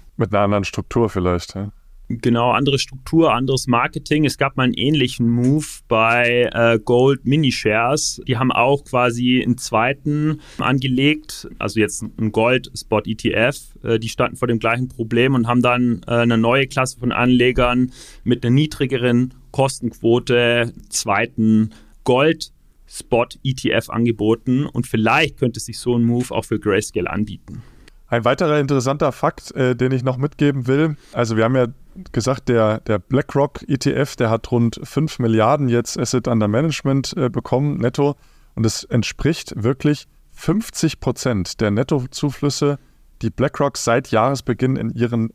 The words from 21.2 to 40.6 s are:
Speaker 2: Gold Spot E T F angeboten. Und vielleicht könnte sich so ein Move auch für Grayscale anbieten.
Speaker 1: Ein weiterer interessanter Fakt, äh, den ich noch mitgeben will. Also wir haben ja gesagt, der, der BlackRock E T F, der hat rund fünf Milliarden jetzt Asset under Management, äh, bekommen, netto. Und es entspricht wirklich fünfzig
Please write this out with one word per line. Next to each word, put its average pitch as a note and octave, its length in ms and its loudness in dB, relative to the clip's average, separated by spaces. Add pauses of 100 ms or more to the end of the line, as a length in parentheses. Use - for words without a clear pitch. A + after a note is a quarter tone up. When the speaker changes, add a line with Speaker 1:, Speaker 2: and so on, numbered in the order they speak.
Speaker 2:
Gold D3 480 2 (380)
Spot - 360 -2 (160)
E C3 100 0
T A#2+ 160 -4
F - 220 -2
angeboten. A#2 720 0
Und - 220 -6
vielleicht A#2 500 0
könnte A#2 220 -2
sich - 180 -12
so B2 180 -2
ein A#2 80 2
Move A#2+ 300 0
auch A2+ 120 -2
für A2 140 -4
Grayscale - 480 -2
anbieten. G#2 540 -8 (460)
Speaker 1:
Ein A#2 180 -2
weiterer D3+ 340 2
interessanter C#3 520 0
Fakt, - 400 -6
äh, B2+ 240 0
den B2+ 160 0
ich C3 100 0
noch B2+ 160 -2
mitgeben C#3 480 -2
will. D3 320 0 (160)
Also A2+ 240 -2
wir A2 60 4
haben B2 120 2
ja B2+ 120 2 (440)
gesagt, B2 380 -2
der, A2 300 2
der G#2+ 180 -2
BlackRock C#3 720 -2
E C#3+ 100 0
T C#3 160 0
F, C#3 220 -2
der A2+ 160 0
hat A2+ 200 -2
rund A#2 300 2
fünf - 380 -4
Milliarden A#2+ 500 2
jetzt A#2 300 -2
Asset B2 280 -2
under A2 200 2
Management, C3+ 680 -2
äh, C3 140 0
bekommen, C3 480 -2
netto. C#3 380 0 (400)
Und A2+ 100 2
es - 200 -2
entspricht - 680 -2
wirklich C#3 520 0 (240)
fünfzig - 680 -2